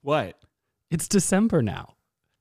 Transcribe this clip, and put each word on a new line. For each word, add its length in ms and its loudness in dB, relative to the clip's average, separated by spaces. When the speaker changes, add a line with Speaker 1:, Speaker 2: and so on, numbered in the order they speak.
Speaker 1:
What? 360 -2
Speaker 2:
It's 180 -4
December 540 2
now. 320 -6